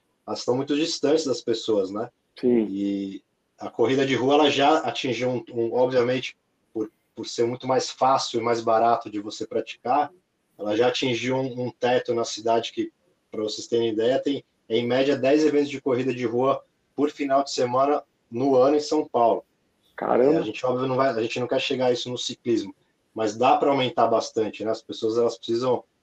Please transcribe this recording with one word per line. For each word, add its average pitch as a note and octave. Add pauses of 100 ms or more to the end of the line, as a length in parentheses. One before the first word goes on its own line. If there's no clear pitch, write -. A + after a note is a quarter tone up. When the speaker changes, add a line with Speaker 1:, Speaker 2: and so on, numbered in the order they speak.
(260)
Speaker 1:
elas G#2+
estão B2
muito C#3
distantes D#3
das B2
pessoas, G#2+
né? G#2+ (300)
Speaker 2:
Sim. A#2+
Speaker 1:
E G2 (360)
a G2+
corrida C3+
de C3+
rua, C3
ela D3
já C#3
atingiu B2
um, A#2+ (100)
um, A#2
obviamente, B2+ (380)
por, A2 (240)
por A2
ser -
muito B2
mais C3
fácil B2+
e A2
mais A#2
barato A2+
de G#2
você G#2
praticar, - (460)
ela G#2
já A#2+
atingiu B2
um, B2
um -
teto B2
na A#2
cidade A2+
que, A2+ (380)
pra A2
vocês G#2
terem A#2
ideia, A2+
tem, C#3 (240)
em A#2+
média, C3+
dez C#3
eventos C#3+
de C3
corrida C3
de B2
rua B2 (320)
por D3
final C#3
de -
semana C3+ (300)
no C3
ano C#3
em D3
São D3+
Paulo. - (500)
Speaker 2:
Caramba. B2
Speaker 1:
É, E3
a F3
gente, A2
óbvio, B2+
não C3
vai, C3+
a A2+
gente A#2
não B2
quer C3
chegar B2+
a B2
isso A#2+
no B2
ciclismo, A2 (380)
mas A2
dá C3+
pra D3
aumentar B2+
bastante, G#2+
né? A2
As A2
pessoas, A2
elas A#2
precisam, A#2+ (200)